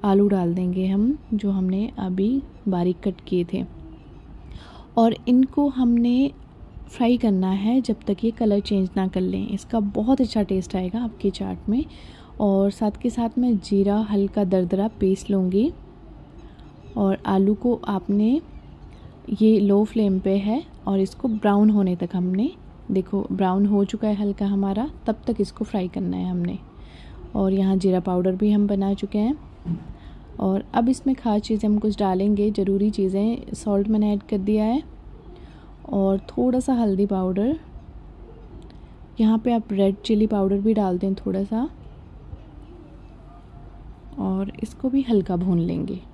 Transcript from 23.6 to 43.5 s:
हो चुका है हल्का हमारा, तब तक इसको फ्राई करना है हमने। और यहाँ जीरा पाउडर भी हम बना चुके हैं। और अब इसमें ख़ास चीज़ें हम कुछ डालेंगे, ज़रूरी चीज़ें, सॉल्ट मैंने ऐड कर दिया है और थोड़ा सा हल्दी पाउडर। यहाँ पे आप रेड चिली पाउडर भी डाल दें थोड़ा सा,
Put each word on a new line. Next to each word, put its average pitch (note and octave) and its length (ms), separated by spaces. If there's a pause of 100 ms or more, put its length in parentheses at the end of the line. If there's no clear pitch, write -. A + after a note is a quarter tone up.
हो G3+ 200
चुका G#3+ 220
है G#3 80
हल्का G3+ 300
हमारा, G3+ 440 (160)
तब A3 220
तक A#3 120
इसको G#3 260
फ्राई F#3 220
करना F3+ 300
है F3+ 120
हमने। F3+ 280 (800)
और F#3+ 180
यहाँ F#3+ 240
जीरा F#3 220
पाउडर F3+ 360
भी G#3 160
हम G#3 160
बना G3 260
चुके G3 240
हैं। A#3 200 (1000)
और G3 240 (100)
अब A#3+ 160
इसमें C4 260
ख़ास G#3+ 260
चीज़ें G#3+ 280
हम G#3 100
कुछ G#3 200
डालेंगे, G3+ 520
ज़रूरी G3 380
चीज़ें, G3+ 640
सॉल्ट G3+ 340
मैंने G#3+ 260
ऐड G3+ 100
कर - 160
दिया G#3+ 240
है A#3+ 180 (1080)
और G3 300 (100)
थोड़ा B3 300
सा C4 140
हल्दी G#3 320
पाउडर। G3 520 (1600)
यहाँ A3 160
पे A#3 160
आप A3 200
रेड G3 240
चिली G#3+ 300
पाउडर G3 320
भी A3 140
डाल G3 240
दें F#3+ 180
थोड़ा F#3+ 280
सा, A3 260 (2500)